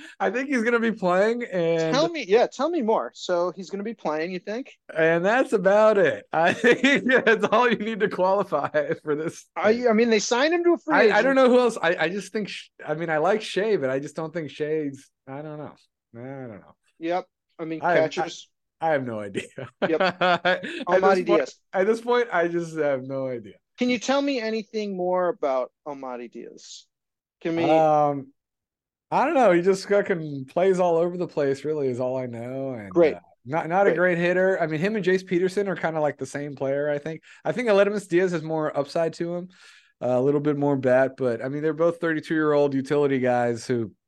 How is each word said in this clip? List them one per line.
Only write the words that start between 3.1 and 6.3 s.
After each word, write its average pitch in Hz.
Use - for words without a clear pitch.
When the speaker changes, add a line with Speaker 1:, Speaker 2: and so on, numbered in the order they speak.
Speaker 2:
So 175
he's 180
gonna 202
be 226
playing, 160
you 180
think? 226
Speaker 1:
And 165
that's 254
about 208
it. 139
<laughs> -